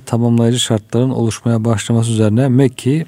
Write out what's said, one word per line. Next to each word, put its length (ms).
tamamlayıcı 540
şartların 500
oluşmaya 560
başlaması 460
üzerine 380
Mekke'yi 580